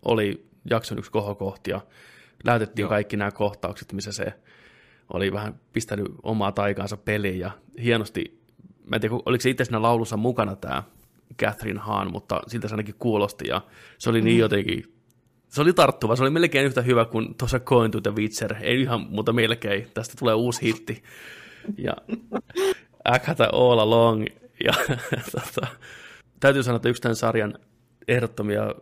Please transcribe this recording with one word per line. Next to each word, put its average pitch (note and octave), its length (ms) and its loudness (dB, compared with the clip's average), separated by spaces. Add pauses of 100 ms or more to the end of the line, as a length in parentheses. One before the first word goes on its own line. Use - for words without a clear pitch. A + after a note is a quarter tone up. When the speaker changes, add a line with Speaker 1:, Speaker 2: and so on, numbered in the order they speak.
Speaker 1:
oli G#2+ 400 0 (240)
jakson A2+ 300 -2
yksi - 120 -14
kohokohtia. G2 680 -4 (640)
Näytettiin A2 380 0
Speaker 2:
Joo. F2+ 60 -2
Speaker 1:
kaikki G#2 280 0
nämä G2+ 140 0
kohtaukset, G2+ 600 -6
missä G2 180 -8
se G#2+ 220 -6 (800)
oli F#2+ 200 0
vähän G#2+ 260 -6 (140)
pistänyt G2+ 340 -4 (160)
omaa G#2 280 0
taikaansa G2+ 460 -2
peliin G2+ 420 -2
ja F2+ 120 -6 (320)
hienosti, A2+ 600 -2 (420)
mä - 100 -4
en A2+ 60 0
tiedä, A2 140 -2 (100)
oliko B2 160 2
se B2+ 80 2
itse B2+ 160 0
siinä A2+ 160 -2
laulussa A2+ 360 2
mukana G#2+ 380 -2
tää - 280 -6 (580)
Catherine G#2 380 -4
Hahn, G2+ 320 -4
mutta - 360 -6
siltä A2 200 -6
se G#2+ 60 -6
ainakin G#2 260 -6
kuulosti G#2 480 0
ja D#2+ 140 -2 (360)
se - 120 -4
oli A2+ 120 4
niin A2+ 140 4
Speaker 3:
Mm. A#2 40 6
Speaker 1:
jotenkin, G2+ 560 0 (540)
se - 120 -2
oli E3+ 120 6
tarttuva, B2 420 4
se B2+ 80 2
oli C3+ 60 4
melkein D3+ 360 2
yhtä B2+ 160 0
hyvä A#2+ 240 4
kuin A#2 300 -4
tuossa B2 240 -2
Going A#2 320 4
to G#2+ 100 -2
the G#2 140 -2
Witcher, G#2+ 460 -2
ei B2 200 2
ihan, A#2 280 0
mutta G#2+ 240 0
melkein, A2+ 600 0
tästä A2+ 260 -8
tulee A#2 140 4
uusi A#2+ 280 0
hitti. A2+ 420 -4 (760)
Ja - 140 -4 (1120)
Agatha B2+ 500 2
All B2 260 6
Along, A2+ 460 4 (380)
ja - 100 4 (140)
<laughs> B2+ 440 -6
tota, - 360 -6 (720)
täytyy C#3 240 4
sanoa, A#2+ 120 2
että B2 140 2
yksi A#2+ 120 -2
tämän A#2 140 0
sarjan A2+ 440 0 (480)
ehdottomia A2 760 0